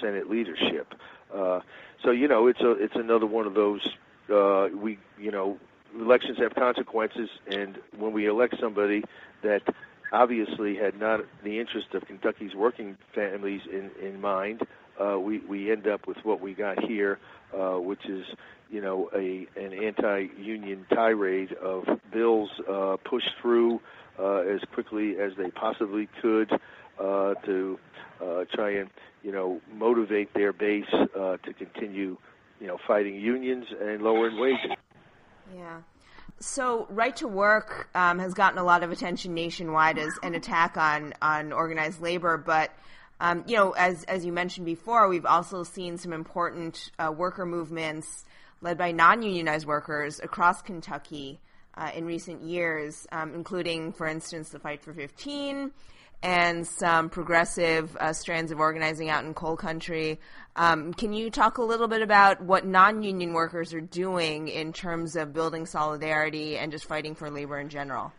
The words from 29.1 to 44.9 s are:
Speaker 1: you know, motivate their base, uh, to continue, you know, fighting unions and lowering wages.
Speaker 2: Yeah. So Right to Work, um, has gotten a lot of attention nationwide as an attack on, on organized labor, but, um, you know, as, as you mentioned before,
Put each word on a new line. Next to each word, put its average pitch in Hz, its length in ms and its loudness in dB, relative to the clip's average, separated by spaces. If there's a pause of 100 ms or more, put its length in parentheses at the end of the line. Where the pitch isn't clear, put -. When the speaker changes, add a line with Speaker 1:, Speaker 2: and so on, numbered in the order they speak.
Speaker 1:
you 101 80 -6
know, 92 280 -2 (140)
motivate 107 640 2
their 101 180 2
base, 104 400 0
uh, 95 440 0
to - 160 -14
continue, 98 600 -8 (440)
you 101 80 -10
know, 87 100 -6 (100)
fighting 101 280 2
unions 127 500 -2 (160)
and 107 220 -4
lowering 113 360 4
wages. 123 380 0 (800)
Speaker 2:
Yeah. 165 260 -14 (580)
So 240 500 -2
Right 226 280 0
to 311 100 -6
Work, 208 680 2
um, 180 240 4
has 185 140 -4
gotten 185 260 4
a 180 40 0
lot 175 200 6
of 170 80 -4
attention 175 420 -6
nationwide 160 640 2
as 156 260 -4
an 170 120 -4
attack 175 420 0
on, 151 440 2
on 151 300 0
organized 160 500 -2
labor, 170 360 0
but, 156 340 2 (480)
um, 175 280 0
you 233 80 0
know, 196 160 6
as, 180 340 2
as 185 200 -4
you 175 60 -4
mentioned 180 340 -4
before, 208 420 4